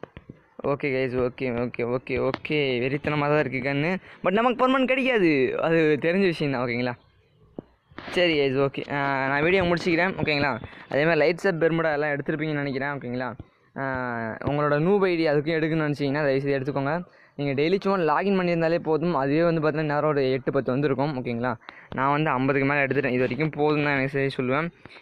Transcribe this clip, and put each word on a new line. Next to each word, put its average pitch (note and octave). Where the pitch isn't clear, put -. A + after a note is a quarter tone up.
Okay, C#3
guys, B2+
ஓகே, B2
ஓகே, -
ஓகே, B2
ஓகே. C3+
வெறித்தனமா D3
தான் D3+
இருக்கு C3
கன்னு. D3+
But F3+
நமக்கு A3+
permanent C4
கிடைக்காது, A3
அது D#3
தெரிஞ்ச F3
விஷயம் D#3+
தான், B2+
ஓகேங்களா? B2
சரி, E3+
guys, C3+
okay. -
ஆ, C#3
நான் C#3+
video F3+
முடிச்சுக்கிறேன், F3
ஓகேங்களா? D3
அதே C#3
மாதிரி D#3+
லைட்ஸ் E3
அப் E3
bermuda D#3+
எல்லாம் D3
எடுத்திருப்பீங்கன்னு D3
நினைக்கிறேன், C3+
ஓகேங்களா? B2
ஆ, C3
உங்களோட D3
noob F#3+
ஐ F3+
டி D#3+
அதுக்கும் D3+
எடுக்கணும்னு D#3
நினச்சிங்கன்னா, C#3+
தயவுசெய்து C#3
எடுத்துக்கோங்க. C#3
நீங்க C#3+
daily F3+
சும்மா E3+
login F#3
பண்ணியிருந்தாலே F3
போதும். D#3
அதுவே C#3
வந்து E3
பார்த்தீங்கன்னா, D3+
நேரம் D3
ஒரு C#3+
எட்டு, C3
பத்து C3
வந்திருக்கும், C3+
ஓகேங்களா? A#2+
நான் C3+
வந்து D3+
ஐம்பதுக்கு C3+
மேல C#3+
எடுத்துட்டேன். C3
இது B2
வரைக்கும் B2+
போதும் D3
தான் D3
எனக்கு C#3
சரி C3
சொல்லுவேன். D3+